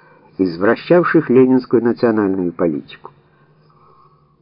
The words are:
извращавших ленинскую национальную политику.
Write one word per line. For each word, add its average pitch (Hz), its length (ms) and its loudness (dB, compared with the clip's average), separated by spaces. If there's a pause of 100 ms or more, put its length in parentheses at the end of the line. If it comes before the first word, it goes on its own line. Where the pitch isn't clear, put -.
(380)
извращавших 113 920 0
ленинскую 127 540 2
национальную 104 680 -2
политику. 85 580 -6 (1300)